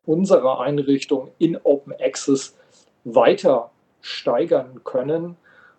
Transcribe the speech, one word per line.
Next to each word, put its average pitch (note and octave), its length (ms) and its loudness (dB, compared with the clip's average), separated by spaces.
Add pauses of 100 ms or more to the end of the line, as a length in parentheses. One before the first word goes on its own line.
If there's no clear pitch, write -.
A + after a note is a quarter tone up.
unserer D#3+ 560 2
Einrichtung C#3 800 -2
in E3+ 240 0
Open C#3+ 320 0
Access - 600 -2 (500)
weiter B2 680 2 (320)
steigern C3+ 840 -4
können, D#3+ 520 -6 (420)